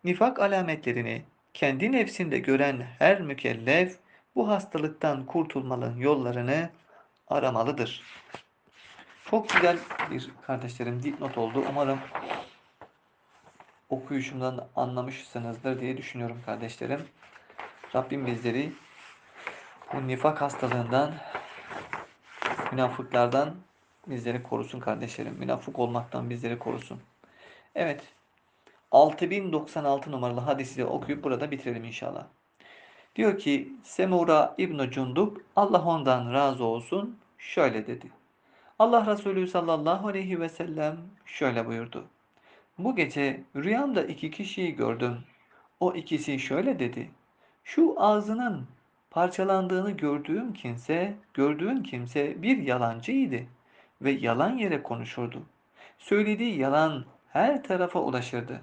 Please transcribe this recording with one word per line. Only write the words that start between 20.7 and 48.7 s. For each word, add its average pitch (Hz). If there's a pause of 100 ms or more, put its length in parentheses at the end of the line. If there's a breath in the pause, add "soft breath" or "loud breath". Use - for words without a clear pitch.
münafıklardan 127 (520)
bizleri 123
korusun 117
kardeşlerim. 117
Münafık 127
olmaktan 120
bizleri 120
korusun. 120 (760 loud breath)
Evet. 151 (920 soft breath)
Altı 151
bin 190
doksan 151
altı 139
numaralı 123
hadisi 135
de 127
okuyup 143
burada 139
bitirelim 120
inşallah. - (920 loud breath)
Diyor 107
ki, 139 (100)
Semura 170
İbn-i 151
Cundub, 139 (180)
Allah 196
ondan 131
razı 131
olsun, 170 (220)
şöyle 110
dedi. - (680 soft breath)
Allah 226
Resulü 196
sallallahu 170
aleyhi 190
ve 165
sellem 156 (280)
şöyle 117
buyurdu. 117 (720 soft breath)
"Bu 226
gece 139 (120)
rüyamda 208
iki 156
kişiyi 185
gördüm. 120 (600 soft breath)
O 180
ikisi 151
şöyle 202
dedi. 120 (520 soft breath)
Şu -
ağzının 208 (440)